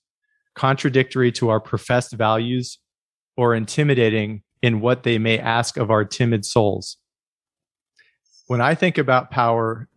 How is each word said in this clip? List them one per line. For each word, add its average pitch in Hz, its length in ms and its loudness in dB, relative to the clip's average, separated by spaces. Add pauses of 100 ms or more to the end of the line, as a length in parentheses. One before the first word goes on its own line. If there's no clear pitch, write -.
(560)
contradictory 131 760 0
to 117 180 -2
our 110 120 0
professed - 540 -4
values, 117 640 -2 (580)
or 120 180 2
intimidating 110 880 0 (200)
in 117 180 0
what 123 240 0
they 120 140 0
may 113 200 0
ask 117 380 -2
of 113 160 -2
our 107 120 2
timid 113 400 -2
souls." - 520 -2 (1500)
When 123 120 -2
I 139 140 2
think 175 240 0
about 131 320 2
power 113 680 0